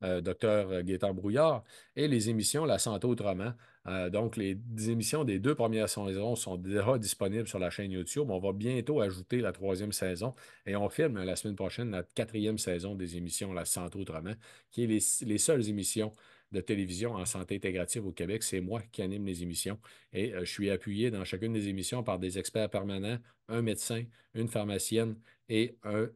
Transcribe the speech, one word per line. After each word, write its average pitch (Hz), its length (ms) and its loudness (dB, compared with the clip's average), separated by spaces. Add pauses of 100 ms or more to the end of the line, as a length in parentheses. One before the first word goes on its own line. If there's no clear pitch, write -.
euh, 92 180 2
docteur 95 600 2
Gaétan 95 320 0
Brouillard, 117 500 2 (320)
et 143 100 2
les 117 220 4
émissions 117 380 2
La 104 120 4
Santé 107 280 0
Autrement. 107 480 0 (320)
Euh, 92 240 -2
donc, 110 260 0
les 98 220 0 (320)
émissions 117 340 2
des 101 140 2
deux 135 160 4
premières 110 340 2
saisons 104 480 0
sont 95 220 -4
déjà 101 400 2
disponibles 104 500 0
sur 101 100 -4
la 90 120 0
chaîne 98 220 -4
YouTube. 107 360 -2
On 95 120 0
va 98 120 0
bientôt 123 480 0
ajouter 98 400 0
la 98 120 0
troisième 98 400 -2
saison 95 420 -2 (320)
et 98 100 -2
on 101 140 0
filme 127 340 2
la 92 100 0
semaine 101 220 -4
prochaine 104 360 -4
la 90 100 -2
quatrième 110 560 -2
saison 92 360 -2
des 87 220 -6
émissions 87 380 -4
La 85 100 -4
Santé 90 340 -2
Autrement, 87 360 -6 (360)
qui 120 140 0
est - 20 4
les, 107 140 6 (220)
les 104 160 0
seules 127 320 4
émissions 107 440 0 (380)
de 98 80 0
télévision 98 540 0
en 92 100 -4
santé 92 300 -4
intégrative 95 500 -2
au 95 60 -4
Québec. 98 320 -2
C'est 92 180 0
moi 101 300 -4
qui - 120 -4
anime 98 220 -2
les 90 200 -2
émissions 92 340 -4 (340)
et, 104 220 0
euh, 90 60 -4
je 87 100 -4
suis 98 180 0
appuyé 104 440 0
dans 95 120 -4
chacune 107 280 -2
des 104 160 0
émissions 98 340 -2
par 101 160 0
des 92 200 -2
experts 107 300 0
permanents, 98 500 -2 (300)
un 117 140 0
médecin, 113 400 0 (320)
une 113 140 0
pharmacienne 110 680 0 (320)
et 120 360 2
un 110 320 2